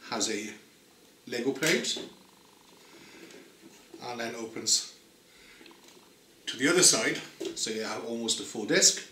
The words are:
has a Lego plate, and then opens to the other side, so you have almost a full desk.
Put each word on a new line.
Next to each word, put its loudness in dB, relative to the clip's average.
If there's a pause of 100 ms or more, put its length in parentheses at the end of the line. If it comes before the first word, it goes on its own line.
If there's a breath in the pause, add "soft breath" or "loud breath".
(100)
has -2
a -4 (800)
Lego -2
plate, 0 (2000 loud breath)
and -10
then -6
opens -2 (1500 loud breath)
to -8
the 0
other 6
side, 4 (340)
so -4
you -4
have -6
almost -2
a -8
full -8
desk. 4